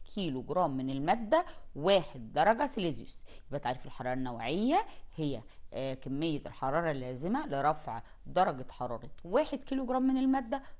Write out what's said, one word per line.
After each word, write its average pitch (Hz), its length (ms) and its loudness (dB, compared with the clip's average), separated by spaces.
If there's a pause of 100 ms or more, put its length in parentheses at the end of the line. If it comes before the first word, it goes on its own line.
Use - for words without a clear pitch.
(160)
كيلو 143 280 0
جرام 147 340 2
من 131 120 -2
المادة 214 560 4 (300)
واحد 147 580 2
درجة 226 340 6
سيليزيوس. 151 560 -4 (240)
يبقى 139 120 -4
تعريف 131 260 -2
الحرارة 127 280 -2
النوعية 131 720 2 (300)
هي، 139 260 -2 (320)
آه، 135 200 -2
كمية 139 520 -2
الحرارة 156 460 0
اللازمة 143 560 -2
لرفع 139 540 0 (240)
درجة 147 460 2
حرارة 120 380 -6 (140)
واحد 262 340 2
كيلو 269 280 -4
جرام 254 180 2
من 262 140 4
المادة 269 460 2 (160)